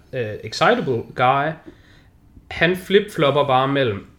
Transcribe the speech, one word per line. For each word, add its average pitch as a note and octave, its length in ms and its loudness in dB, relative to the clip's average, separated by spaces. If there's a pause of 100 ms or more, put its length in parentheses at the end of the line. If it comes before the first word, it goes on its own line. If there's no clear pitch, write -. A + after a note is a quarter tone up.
(140)
øh, A2+ 200 -6 (100)
excitable D3+ 580 0 (140)
guy, C#3 360 2 (1000)
han F3 260 0
flipflopper D3+ 680 2
bare C3 200 2
mellem B2+ 380 0 (140)